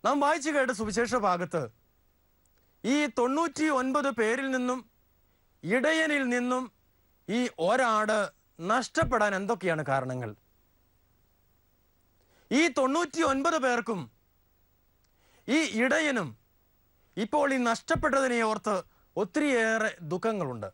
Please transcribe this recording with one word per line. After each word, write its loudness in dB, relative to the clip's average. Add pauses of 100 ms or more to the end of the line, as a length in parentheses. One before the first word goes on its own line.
നാം 2
വായിച്ചു 2
കേട്ട 2
സുവിശേഷ -2
ഭാഗത്ത് 0 (1200)
ഈ 2
തൊണ്ണൂറ്റിയൊൻപത് 0
പേരിൽ -2
നിന്നും -2 (840)
ഇടയനിൽ 2
നിന്നും -2 (680)
ഈ 0 (180)
ഒരാട് 2 (540)
നഷ്ടപ്പെടാൻ 2
എന്തൊക്കെയാണ് -2
കാരണങ്ങൾ? -2 (2250)
ഈ 4
തൊണ്ണൂറ്റിയൊൻപത് 0
പേർക്കും -2 (1500)
ഈ 2 (240)
ഇടയനും 0 (840)
ഇപ്പോൾ 0
ഈ 0
നഷ്ടപ്പെട്ടതിനെ 0
ഓർത്ത് -2 (400)
ഒത്തിരിയേറെ 0 (100)
ദുഃഖങ്ങളുണ്ട്. -4